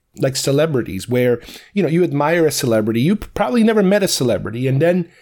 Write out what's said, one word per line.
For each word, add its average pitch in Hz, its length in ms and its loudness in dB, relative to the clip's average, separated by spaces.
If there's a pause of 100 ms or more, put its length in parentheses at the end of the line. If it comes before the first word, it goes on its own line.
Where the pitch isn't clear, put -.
(180)
like 135 180 -2
celebrities, 139 720 -2
where, 123 320 2 (340)
you 202 80 0
know, 165 60 2
you 170 160 2
admire 156 420 0
a 147 60 2
celebrity, 113 480 0
you 165 160 2
p-, - 180 -8
probably 233 300 0
never 220 180 2
met 196 220 2
a 185 60 0
celebrity, 117 580 -2
and 131 140 0
then, 175 260 0 (140)